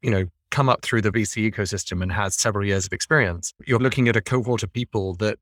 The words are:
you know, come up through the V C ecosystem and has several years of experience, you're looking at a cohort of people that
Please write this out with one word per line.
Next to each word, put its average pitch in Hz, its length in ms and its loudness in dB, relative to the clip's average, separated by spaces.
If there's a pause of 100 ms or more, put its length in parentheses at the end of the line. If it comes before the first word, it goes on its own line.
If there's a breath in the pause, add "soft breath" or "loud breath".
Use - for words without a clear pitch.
you 127 100 -2
know, 95 140 2 (260)
come 135 180 2
up - 140 2
through 113 200 0
the 101 80 2
V 110 140 2
C 110 260 -2
ecosystem 95 500 -4
and 92 120 -2
has 98 220 -2
several 104 300 0
years 98 220 0
of - 60 -6
experience, 95 600 0 (140)
you're 120 140 0
looking 127 260 2
at 117 80 4
a 113 60 4
cohort 123 420 -2
of 104 100 -6
people 101 420 -4
that 104 280 -2